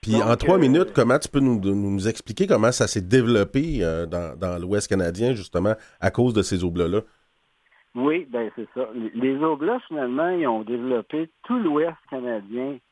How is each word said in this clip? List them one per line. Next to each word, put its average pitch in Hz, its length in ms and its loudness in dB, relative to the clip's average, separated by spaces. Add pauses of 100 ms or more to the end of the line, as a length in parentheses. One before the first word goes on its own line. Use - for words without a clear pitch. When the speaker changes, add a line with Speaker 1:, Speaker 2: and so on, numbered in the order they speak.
Speaker 1:
Puis 110 120 -2
Speaker 2:
Donc, 110 140 4
Speaker 1:
en 117 100 4
trois 180 180 4
Speaker 2:
euh, 190 60 6
Speaker 1:
minutes, 151 340 4
comment 123 240 4
tu - 80 -6
peux 143 140 2
nous, 123 180 2
nous, 98 160 0
nous 98 320 -2
expliquer 113 400 -4
comment 120 240 4
ça 120 160 0
s'est 101 140 -2
développé, 120 800 2
euh, 82 240 -2
dans, 85 320 -6
dans 90 200 -4
l'Ouest 92 320 -2
canadien, 98 440 0
justement, 98 400 -2 (260)
à 95 100 2
cause 123 240 2
de 107 80 2
ces 92 220 -2
oblats-là ? 87 380 0 (920)
Speaker 2:
Oui, 151 340 -2
ben 117 260 -6
c'est 113 180 -12
ça. 127 220 -6
Les, 113 180 -8
les 135 300 -2
oblats, 156 360 -2 (100)
finalement, 147 400 -4
ils 175 180 -2
ont 113 140 -2
développé 123 680 -4 (140)
tout 247 160 -4
l'Ouest 160 380 -2 (120)
canadien 123 680 -8 (140)